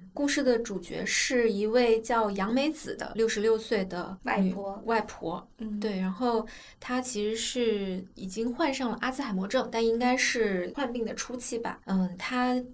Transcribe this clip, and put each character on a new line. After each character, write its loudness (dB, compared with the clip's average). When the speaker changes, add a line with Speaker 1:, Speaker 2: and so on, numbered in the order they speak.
Speaker 1:
故 0
事 2
的 4
主 -4
角 -6
是 2
一 0
位 4
叫 2
杨 0
美 4
子 -2
的 -6
六 4
十 0
六 4
岁 0
的 -6
女 -6
Speaker 2:
外 2
婆。 -8
Speaker 1:
外 2
婆。 -8
Speaker 2:
嗯。 -6
Speaker 1:
对， 0
然 0
后 0
她 -4
其 -2
实 -2
是 0
已 -12
经 -2
患 2
上 -2
了 -2
阿 0
兹 -2
海 -4
默 -2
症， 0
但 2
应 4
该 4
是 2
患 -2
病 -2
的 -4
初 -8
期 -4
吧。 -6
嗯， 2
她 0